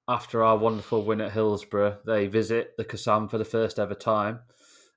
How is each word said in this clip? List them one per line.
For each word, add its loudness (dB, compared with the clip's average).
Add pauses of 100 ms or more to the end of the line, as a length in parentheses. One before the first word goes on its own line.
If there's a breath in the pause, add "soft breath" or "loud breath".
after -2
our 6
wonderful 0
win 0
at -6
Hillsborough, 0
they 0
visit -2
the -4
Kassam 0
for -2
the -2
first -2
ever -2
time. -2 (560 soft breath)